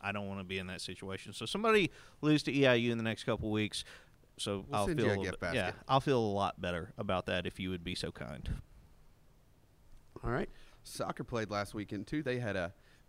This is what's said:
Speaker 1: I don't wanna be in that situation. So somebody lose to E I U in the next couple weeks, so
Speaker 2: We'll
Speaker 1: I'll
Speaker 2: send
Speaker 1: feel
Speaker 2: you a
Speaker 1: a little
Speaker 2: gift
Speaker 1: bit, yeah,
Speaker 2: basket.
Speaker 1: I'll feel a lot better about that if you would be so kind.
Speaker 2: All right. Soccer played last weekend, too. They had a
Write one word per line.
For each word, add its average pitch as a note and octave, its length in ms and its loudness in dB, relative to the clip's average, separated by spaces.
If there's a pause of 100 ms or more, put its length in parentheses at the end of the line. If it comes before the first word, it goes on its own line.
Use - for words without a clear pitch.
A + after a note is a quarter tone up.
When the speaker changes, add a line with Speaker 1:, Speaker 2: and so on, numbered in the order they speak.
Speaker 1:
I G2+ 100 -2
don't G#2 160 -4
wanna G2 160 -6
be F#2+ 120 -6
in F#2 120 -6
that F#2 120 -8
situation. F#2+ 540 -8
So A#2 100 -6
somebody G#3 460 4 (320)
lose D3+ 220 6
to C#3+ 120 0
E C#3 100 8
I B2+ 100 10
U A#2+ 140 4
in A#2 60 2
the A2+ 80 -2
next A2 200 -2
couple A2 260 0
weeks, G#2+ 340 0 (540)
so G2+ 280 -2
Speaker 2:
We'll A#2+ 140 0
Speaker 1:
I'll G2+ 60 4
Speaker 2:
send D3 120 0
Speaker 1:
feel G#2+ 100 6
Speaker 2:
you G#2 40 4
a - 20 4
Speaker 1:
a G2 40 0
little F#2+ 140 -2
Speaker 2:
gift - 100 -8
Speaker 1:
bit, E2+ 120 -2
yeah, G#2+ 80 2 (100)
Speaker 2:
basket. - 160 -14
Speaker 1:
I'll C3+ 120 6
feel C3+ 180 4
a G#2+ 140 2
lot G2+ 260 0
better F2 380 -4
about G2 300 0
that F#2 200 0
if - 140 -8
you F#2 80 -2
would F2+ 160 -4
be F2+ 100 -4
so - 180 -4
kind. - 500 -8 (1600)
Speaker 2:
All A#2 60 0
right. E3 180 0 (360)
Soccer - 400 -6
played A2 260 -4
last G2+ 240 -2
weekend, G#2+ 320 -6
too. D3+ 160 -4
They B2+ 160 0
had G#2 180 -2
a F2+ 160 -2 (360)